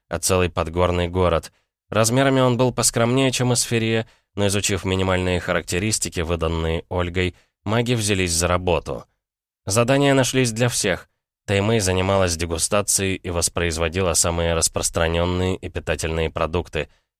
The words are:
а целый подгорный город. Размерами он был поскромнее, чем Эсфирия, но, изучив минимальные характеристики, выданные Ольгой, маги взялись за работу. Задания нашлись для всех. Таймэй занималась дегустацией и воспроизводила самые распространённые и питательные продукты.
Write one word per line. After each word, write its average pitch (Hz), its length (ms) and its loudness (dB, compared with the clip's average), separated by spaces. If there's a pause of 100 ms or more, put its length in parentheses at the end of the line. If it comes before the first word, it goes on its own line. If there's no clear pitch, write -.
а 82 100 -4
целый 90 300 2
подгорный 87 600 0
город. 87 440 0 (380)
Размерами 131 500 2
он 127 160 4
был 123 160 2
поскромнее, 123 580 2
чем 123 220 0
Эсфирия, 113 540 0 (280)
но, 101 120 0
изучив 98 380 0
минимальные 92 560 0
характеристики, 90 800 -2
выданные 82 680 -2
Ольгой, 90 460 -2 (300)
маги 117 280 0
взялись 101 400 0
за 85 160 0
работу. 85 560 -2 (600)
Задания 135 480 2
нашлись 131 380 2
для 117 160 0
всех. - 400 -2 (380)
Таймэй 104 340 2
занималась 92 560 2
дегустацией 92 800 -2
и - 140 -8
воспроизводила 85 840 -2
самые 85 400 0
распространённые 85 1000 0
и 90 120 -10
питательные 82 600 -4
продукты. 80 580 -4 (320)